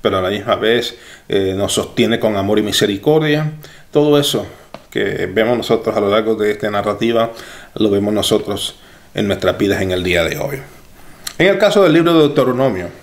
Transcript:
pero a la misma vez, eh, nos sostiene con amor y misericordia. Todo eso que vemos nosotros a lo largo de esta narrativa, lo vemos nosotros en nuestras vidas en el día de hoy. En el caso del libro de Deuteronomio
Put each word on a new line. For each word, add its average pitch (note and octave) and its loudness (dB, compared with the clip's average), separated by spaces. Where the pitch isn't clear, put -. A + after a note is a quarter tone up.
pero G2 0
a F#2 0
la F#2 -2
misma G2+ -2
vez, A#2 0
eh, F#2+ 0
nos G2 -2
sostiene A2+ -2
con G#2+ 0
amor G2+ 0
y G#2+ 0
misericordia. D3+ 0
Todo D3 4
eso A#2 -2
que G2+ -4
vemos A2 0
nosotros A2 -2
a G#2+ 2
lo G#2 0
largo G#2+ 2
de G#2 0
esta G#2+ -4
narrativa, A2 0
lo G#2 2
vemos G2+ 0
nosotros G2+ -2
en G#2 -2
nuestras F#2 -2
vidas G2 0
en F#2+ -2
el F2+ -2
día F2 2
de - -4
hoy. - -6
En F3+ 4
el F#3+ 2
caso G3+ 4
del F3 4
libro E3+ 4
de D#3+ 6
Deuteronomio B2+ 0